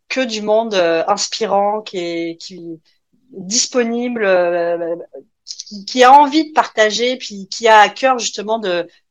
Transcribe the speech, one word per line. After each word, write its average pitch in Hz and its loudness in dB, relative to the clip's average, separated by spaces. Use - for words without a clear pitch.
que 262 -2
du 220 -6
monde, 214 0
euh, 165 2
inspirant, 202 -2
qui 214 -12
est, 170 -6
qui - -18
est 170 -14
disponible, 233 -4
euh, 170 0
qui, - -16
qui 254 2
a 254 8
envie 294 6
de - -16
partager, 226 0
puis 196 -14
qui 226 -4
a 220 8
à 202 6
cœur 254 0
justement 214 -4
de, 175 -4